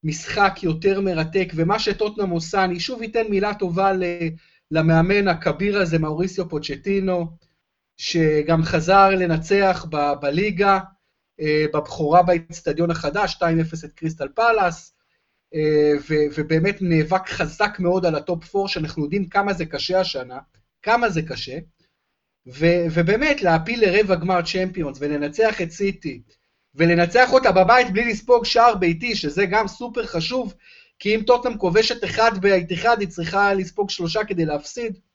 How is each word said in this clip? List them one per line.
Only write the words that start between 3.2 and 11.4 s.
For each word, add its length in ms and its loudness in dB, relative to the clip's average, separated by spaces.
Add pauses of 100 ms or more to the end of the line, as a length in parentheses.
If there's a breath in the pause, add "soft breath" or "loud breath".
מילה 240 0
טובה 400 0
ל-, 340 -4 (440 loud breath)
למאמן 560 4
הכביר 540 -2
הזה, 180 0
מאוריסיו 500 -4
פוצ'טינו, 760 -4 (720)
שגם 640 2
חזר 460 4
לנצח 800 2
ב-, 320 0
בליגה, 580 2 (600)
אה, 340 0